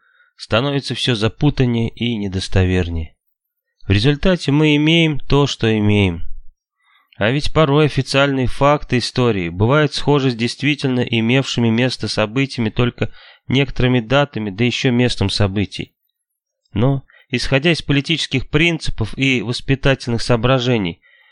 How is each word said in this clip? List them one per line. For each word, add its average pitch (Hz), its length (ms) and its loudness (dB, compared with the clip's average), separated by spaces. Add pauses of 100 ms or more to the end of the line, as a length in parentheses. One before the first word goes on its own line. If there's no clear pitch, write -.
(380)
становится 135 560 -2
всё 120 220 -2
запутаннее 117 720 0
и 120 260 -4
недостовернее. 92 1000 -2 (720)
В - 20 -6
результате 143 640 2
мы 151 240 4
имеем 156 440 2
то, 143 280 2
что 110 280 0
имеем. 104 540 2 (880)
А 104 140 0
ведь 147 220 0
порой 151 340 4
официальные 135 600 0
факты 139 520 0
истории 110 500 0
бывают 123 440 0
схожи 139 380 0
с 120 40 -4
действительно 127 680 -2
имевшими 117 640 0
место 113 400 -2
событиями 113 640 -2
только 123 420 -2 (380)
некоторыми 127 500 2
датами, 113 520 -2
да 101 120 -4
ещё 123 280 0
местом 120 380 0
событий. - 680 -2 (720)
Но, 131 320 0 (260)
исходя 135 440 0
из 143 80 -2
политических 139 680 -2
принципов 160 680 0
и 131 240 0
воспитательных 120 800 -2
соображений, 120 800 0 (300)